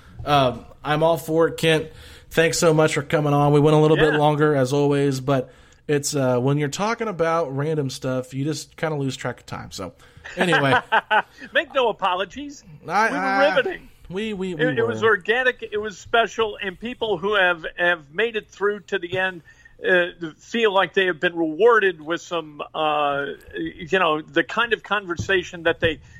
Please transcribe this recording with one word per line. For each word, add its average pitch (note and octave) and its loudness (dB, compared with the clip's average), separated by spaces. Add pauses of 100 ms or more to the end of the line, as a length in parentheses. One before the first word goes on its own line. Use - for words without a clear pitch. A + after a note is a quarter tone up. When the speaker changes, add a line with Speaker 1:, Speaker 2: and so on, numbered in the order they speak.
(260)
Speaker 1:
um, C3 2 (180)
I'm D3+ 0
all E3 4
for D#3+ 2
it, D#3+ -10
Kent. D#3 2 (420)
Thanks E3 2
so E3 4
much D#3 4
for C#3+ -4
coming D3 0
on. C#3+ 4
We D3 6
went D3+ 6
a D3+ 6
little D#3 4
bit D3+ 4
Speaker 2:
Yeah. D3+ 0
Speaker 1:
longer, D3+ 4
as B2+ 2
always, C#3+ 0
but C3 -2 (360)
it's, D3 -2
uh, B2+ 2
when C#3 2
you're D3 0
talking A3 -4
about E3 -2
random D3 -2
stuff, B2+ -6
you C3+ -4
just D3 -8
kinda D#3 -4
lose C#3 -4
track - -8
of - -20
time. A2 -14
So, F#2 -12 (440)
anyway. F3+ 2 (420)
Speaker 2:
<laughs> - -4
Make D4 0
no B3 2
apologies. G3 -4 (240)
Speaker 1:
I, G3+ 2
Speaker 2:
We - -4
were F#4 -2
Speaker 1:
I, G3 2
Speaker 2:
riveting. F#4 -4 (200)
Speaker 1:
we, G#3+ -6
we, F#3 -6
we A#3+ -2
Speaker 2:
It, G3+ 0
it A3+ 2
was A#3 -4
Speaker 1:
were. A3+ 4
Speaker 2:
organic. A#3+ 0
It G#3 -6
was G#3 -8
special. A3 0
And F#3+ -8
people G#3+ -4
who G3 -2
have, F3 2 (120)
have E3+ -2
made A3 -2
it G#3 -10
through G#3 -4
to G3 -4
the F3+ -6
end, F#3 -4 (440)
uh, F3+ 2 (320)
feel A3+ -2
like F#3 0
they F#3+ 2
have E3+ -2
been E3+ -2
rewarded F3+ 2
with D#3+ -6
some, D#3 -8 (120)
uh, D3 -2 (300)
you E3 -4
know, D#3 0
the D3+ 0
kind A#3 -2
of F#3+ -4
conversation F3+ -4
that E3 0
they, D#3+ -2 (200)